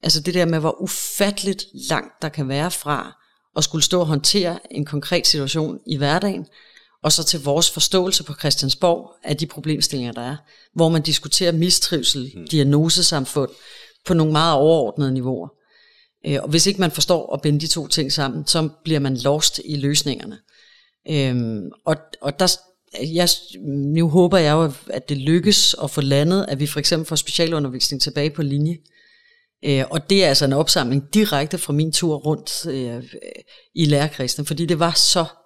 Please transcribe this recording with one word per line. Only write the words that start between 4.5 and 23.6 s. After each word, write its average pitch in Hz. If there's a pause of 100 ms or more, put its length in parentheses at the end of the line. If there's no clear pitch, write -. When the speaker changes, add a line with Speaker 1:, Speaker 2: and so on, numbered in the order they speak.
Speaker 1:
en -
konkret 151
situation 156
i 156
hverdagen, 165 (560)
og 151
så 165
til 151
vores 147
forståelse 180
på 147
Christiansborg 151 (100)
af 147
de 156
problemstillinger, 143
der 113
er, 131 (380)
hvor 165
man 165
diskuterer 160
mistrivsel, 160
Speaker 2:
Hmm. 85
Speaker 1:
diagnosesamfund 147 (560)
på 185
nogle 156
meget 156
overordnede 143
niveauer. 123 (800)
Øh, 143
og -
hvis 147
ikke 196
man 180
forstår -
at 139
binde 147
de 160
to 156
ting 139
sammen, 147
så 160 (160)
bliver 156
man 135
lost 143
i 151
løsningerne. 147 (720)
Øhm, 123 (160)
og, 160 (240)
og -
der, 180 (580)
jeg, 170 (680)